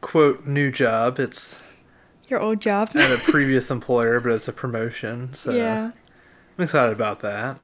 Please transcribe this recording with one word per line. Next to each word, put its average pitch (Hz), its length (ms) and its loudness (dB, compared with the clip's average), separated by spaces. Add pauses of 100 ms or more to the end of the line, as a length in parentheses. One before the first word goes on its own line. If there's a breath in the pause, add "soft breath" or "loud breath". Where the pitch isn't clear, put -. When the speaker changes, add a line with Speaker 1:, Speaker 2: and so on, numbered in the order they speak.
Speaker 1:
quote, 147 480 2
new 143 240 0
job. 120 480 0
It's - 400 -6 (680 soft breath)
Speaker 2:
Your 254 120 0
old 220 200 0
job? 208 360 0
Speaker 1:
at 302 160 4
a - 60 2
Speaker 2:
<laughs> - 120 0
Speaker 1:
previous 135 400 2
employer, 120 480 2
but 120 140 0
it's 110 160 -2
a 117 40 -8
promotion, 117 800 -6
so - 200 -8
Speaker 2:
Yeah. 226 400 -2 (680 soft breath)
Speaker 1:
I'm 180 60 0
excited 143 280 2
about 104 280 -4
that. 110 440 -6